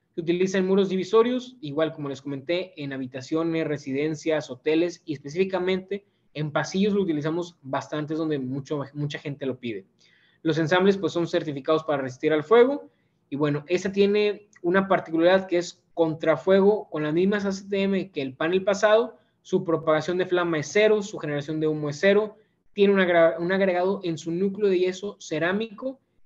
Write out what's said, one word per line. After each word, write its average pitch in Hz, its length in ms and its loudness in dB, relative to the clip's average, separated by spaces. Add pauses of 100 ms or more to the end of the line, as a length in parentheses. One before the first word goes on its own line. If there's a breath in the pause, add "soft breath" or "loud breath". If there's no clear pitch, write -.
(140)
Se 180 60 -8
utiliza 180 380 0
en 185 80 2
muros 190 240 2
divisorios, 226 720 2
igual 151 320 -2
como 143 160 -8
les 131 100 -10
comenté, 170 640 -6
en 139 100 -8
habitaciones, 156 720 -4
residencias, 147 840 -2
hoteles 160 560 0
y 156 80 -4
específicamente 185 880 -4 (300)
en 151 160 -6
pasillos 190 420 0
lo 202 80 0
utilizamos 165 600 -2
bastante, 147 500 -6
es 156 60 -4
donde 156 200 -2
mucho, 135 440 -6 (100)
mucha 147 260 -6
gente 143 280 -8
lo 127 120 -4
pide. 107 280 -8 (560 soft breath)
Los 156 160 0
ensambles, 185 400 4
pues, 165 160 -2
son 170 140 -2
certificados 156 560 -2
para 143 180 -2
resistir 131 300 -2
al 151 100 2
fuego. 247 480 4 (400)
Y 139 60 -8
bueno, 147 320 0
esta 185 240 0
tiene 202 560 2 (140)
una 190 260 2
particularidad 180 580 2
que 175 120 0
es - 240 -6 (120)
contrafuego 165 960 2
con 151 140 -4
las 151 100 -2
mismas 196 320 0
A 196 60 -2
C 196 160 -10
T 196 140 0
M 196 280 -2
que 147 100 -6
el 131 140 -6
panel 185 300 0
pasado. 214 520 2 (240 soft breath)
Su 170 240 -2
propagación 156 540 0
de 180 80 0
flama 175 320 0
es 147 100 -6
cero, 214 340 4
su 180 160 -10
generación 151 400 -6
de 156 80 0
humo 151 240 -2
es 143 80 -8
cero. 208 380 2 (380 soft breath)
Tiene 202 180 4
un 196 80 4
agra-, 170 380 4
un 175 120 -2
agregado 190 540 0
en 165 140 -4
su 165 120 -8
núcleo 196 380 0
de 185 100 2
yeso 190 400 -2
cerámico 208 800 -4 (280)